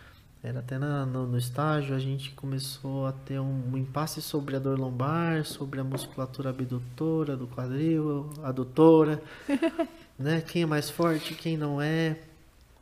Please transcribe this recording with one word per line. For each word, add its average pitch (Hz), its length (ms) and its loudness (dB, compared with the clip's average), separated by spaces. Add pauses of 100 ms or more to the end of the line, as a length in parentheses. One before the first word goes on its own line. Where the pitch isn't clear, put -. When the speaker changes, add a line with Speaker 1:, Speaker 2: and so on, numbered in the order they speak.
(420)
Speaker 1:
era 120 180 -6
até 127 180 -6
na, 143 280 -2
no, 131 200 -2
no 123 120 0
estágio, 139 580 0
a 131 40 0
gente 135 320 -4
começou 135 760 -6
a 135 60 -2
ter 135 260 -6
um, 135 340 -2
um 135 40 -2
impasse 147 440 -2
sobre 135 360 -4
a - 20 0
dor 135 180 0
lombar, 147 680 0
sobre 135 340 -8
a 135 60 -2
musculatura 131 640 -6
abdutora 135 880 -2
do 123 100 -6
quadril, 143 840 0 (140)
adutora, 151 800 8 (240)
Speaker 2:
<laughs> - 720 -2
Speaker 1:
né? 156 220 2
Quem 170 220 0
é - 20 2
mais 151 240 0
forte, 165 440 0
quem 160 220 -2
não 147 260 -2
é. 160 380 0 (640)